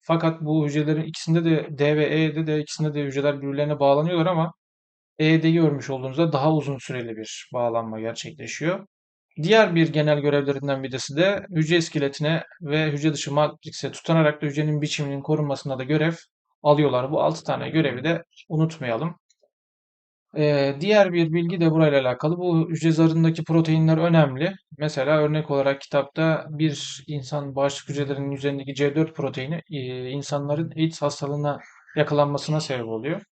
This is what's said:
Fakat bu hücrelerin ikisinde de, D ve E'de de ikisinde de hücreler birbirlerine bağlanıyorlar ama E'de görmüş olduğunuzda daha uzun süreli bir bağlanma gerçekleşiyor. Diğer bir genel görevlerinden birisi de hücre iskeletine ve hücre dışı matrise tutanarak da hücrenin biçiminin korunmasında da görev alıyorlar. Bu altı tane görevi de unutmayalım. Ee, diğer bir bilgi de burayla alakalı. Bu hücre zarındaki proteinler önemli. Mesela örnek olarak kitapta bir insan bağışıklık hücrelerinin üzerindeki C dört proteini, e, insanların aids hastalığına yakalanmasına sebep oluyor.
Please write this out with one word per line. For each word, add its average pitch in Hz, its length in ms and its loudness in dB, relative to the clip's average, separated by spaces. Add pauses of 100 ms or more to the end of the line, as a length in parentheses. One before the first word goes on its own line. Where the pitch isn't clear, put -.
Fakat 165 400 0
bu 151 260 0
hücrelerin 151 360 0
ikisinde 160 420 -2
de, 151 340 0
D 147 180 4
ve 151 80 2
E'de 156 420 0
de 151 140 0
ikisinde 151 340 -4
de 147 80 -2
hücreler 139 400 -2
birbirlerine 143 380 -2
bağlanıyorlar 160 460 4
ama 165 260 0 (680)
E'de 160 320 4
görmüş 151 400 2
olduğunuzda 135 420 -2
daha 143 200 0
uzun 139 260 -2
süreli 117 380 -10
bir - 360 -14
bağlanma 113 480 -4
gerçekleşiyor. 113 840 -8 (560)
Diğer 196 320 4
bir 160 180 4
genel 151 260 2
görevlerinden 139 640 0
birisi 131 340 -8
de 190 340 0
hücre 160 260 2
iskeletine 151 680 0 (180)
ve 156 320 -2
hücre 147 200 0
dışı 139 220 -6
matrise 147 560 -2
tutanarak 156 520 2
da 160 40 -2
hücrenin 151 360 0
biçiminin 139 400 -4
korunmasında 143 560 -2
da 127 60 -6
görev 156 280 0 (500)
alıyorlar. 143 480 4
Bu 151 120 0
altı 156 220 0
tane 131 260 -4
görevi 143 340 0
de 165 180 0 (260)
unutmayalım. 156 680 -2 (1200)
Ee, 143 440 2
diğer 196 320 4
bir 165 200 2
bilgi 170 280 0
de 165 100 6
burayla 156 320 4
alakalı. 127 340 0
Bu 170 340 2
hücre 160 200 0
zarındaki 165 540 4
proteinler 160 540 4
önemli. 160 540 2 (260)
Mesela 147 400 0
örnek 151 320 0
olarak 139 300 0
kitapta 156 680 0
bir 151 580 -4
insan 143 480 -8
bağışıklık 139 420 -2
hücrelerinin 139 360 -4
üzerindeki 139 420 -4
C 143 220 2
dört 160 200 0
proteini, 139 440 -4 (100)
e, 127 400 -8
insanların 147 640 -4
aids 160 260 -2
hastalığına 143 560 -4 (380)
yakalanmasına 147 640 2
sebep 127 260 -4
oluyor. 123 360 -6 (120)